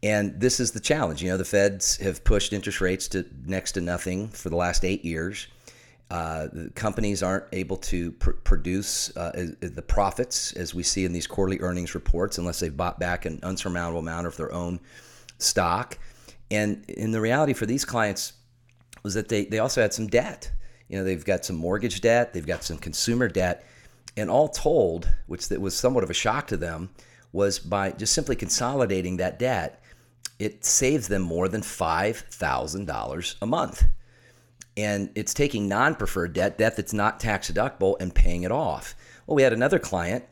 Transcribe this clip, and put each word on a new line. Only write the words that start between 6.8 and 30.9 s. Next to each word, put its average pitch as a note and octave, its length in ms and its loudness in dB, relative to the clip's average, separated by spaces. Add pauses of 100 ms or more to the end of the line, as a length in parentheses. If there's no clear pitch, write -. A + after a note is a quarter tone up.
aren't F#2+ 300 0
able F#2 240 -4
to F2 360 -2
pr-, - 200 4
produce, - 840 2
uh, E2+ 180 -4
as, E2+ 280 -4
as F2+ 100 -6
the - 100 -10
profits - 720 0
as F2 200 -6
we F2+ 80 -4
see F#2+ 220 0
in F2 80 0
these F2 160 -4
quarterly F#2+ 320 0
earnings F2+ 340 -2
reports F2+ 440 0
unless F2 200 -4
they've D#2 180 -4
bought F2 220 -2
back F2+ 280 -2
an D#2+ 180 -6
unsurmountable F2 560 -4
amount E2 260 -4
of E2 100 -8
their - 160 -6
own F2 280 -4 (580)
stock. F#2 600 0 (520)
And G#2 400 0
in A2 220 -4
the A2+ 80 0
reality C#3 320 2
for A#2 120 -2
these A#2+ 200 0
clients A2 480 -2 (720)
was G2 100 -4
that G#2+ 140 -2
they, G#2 160 2
they G#2+ 160 -2
also B2 220 2
had G#2 120 2
some A2 140 -4
debt. - 420 0 (380)
You F#2+ 100 -6
know, F#2+ 60 -2
they've F#2 200 -2
got F#2 200 0
some F#2 100 -4
mortgage F#2+ 460 -2
debt, A#2 320 4
they've E2+ 120 -6
got D#2+ 200 -4
some D#2+ 120 -6
consumer A#2 520 0
debt, F2+ 360 0 (520)
and G#2 120 -4
all C#3 200 4
told, F#2+ 600 2 (200)
which - 200 -8
that - 120 -2
was F#2+ 160 -4
somewhat B2+ 260 2
of E2 80 -2
a E2+ 40 -4
shock A#2 340 0
to G#2 80 -2
them, E2 340 -6 (400)
was G2 300 0
by G2 320 -2
just - 200 -2
simply C#3+ 220 0
consolidating G2+ 840 0
that F2+ 200 -2
debt, A#2 420 -2 (600)
it - 240 -6
saves C3+ 420 2